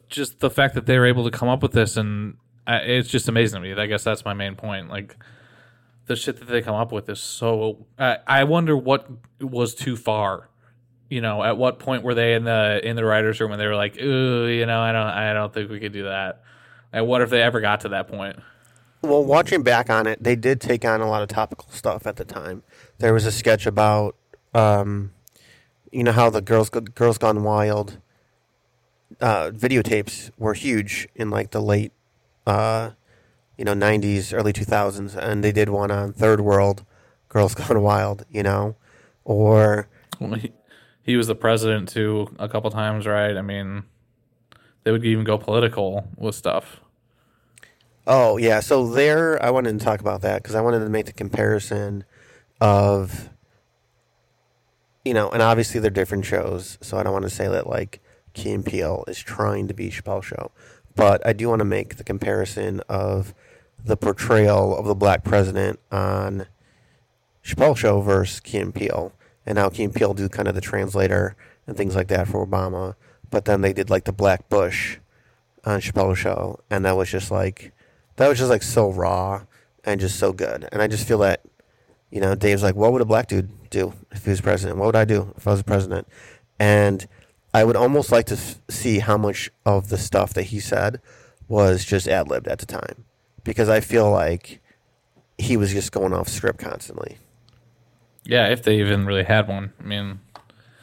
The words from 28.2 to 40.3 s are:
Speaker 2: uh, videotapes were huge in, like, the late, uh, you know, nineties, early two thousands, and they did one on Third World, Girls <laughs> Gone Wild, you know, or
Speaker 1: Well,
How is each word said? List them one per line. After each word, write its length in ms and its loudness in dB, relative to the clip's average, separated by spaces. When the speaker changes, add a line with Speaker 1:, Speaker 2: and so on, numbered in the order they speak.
Speaker 2:
uh, 300 0
videotapes 840 -2
were 160 -2
huge 640 -4
in, 140 -6
like, 220 -4
the 100 -2
late, 300 0
uh, 460 0
you 80 -8
know, 80 0
nineties, 600 2
early 200 0
two 120 -4
thousands, 500 -2
and 280 -4
they 80 2
did 180 2
one 220 0
on 220 -2
Third 280 4
World, 420 2
Girls 260 2
<laughs> 0 -
Gone 260 2
Wild, 480 2
you 140 -4
know, 320 0
or 640 4
Speaker 1:
Well, 140 -6